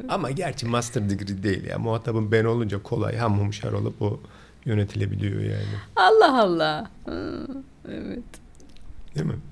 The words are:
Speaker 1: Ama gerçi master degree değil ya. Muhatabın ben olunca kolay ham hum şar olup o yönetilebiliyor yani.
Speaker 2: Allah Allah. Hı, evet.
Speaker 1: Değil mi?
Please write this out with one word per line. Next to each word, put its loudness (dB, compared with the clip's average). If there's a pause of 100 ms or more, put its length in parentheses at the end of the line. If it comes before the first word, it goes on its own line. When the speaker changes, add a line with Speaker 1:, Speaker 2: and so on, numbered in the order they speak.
Speaker 1:
Ama 0
gerçi -4
master 0
degree -4
değil 0
ya. -4
Muhatabın 0
ben 6
olunca 0
kolay -2
ham 2
hum 0
şar -6
olup -2
o -2 (460)
yönetilebiliyor 0
yani. -2 (320)
Speaker 2:
Allah 8
Allah. 2 (140)
Hı, -6 (420)
evet. -8 (920)
Speaker 1:
Değil -2
mi? -2 (160)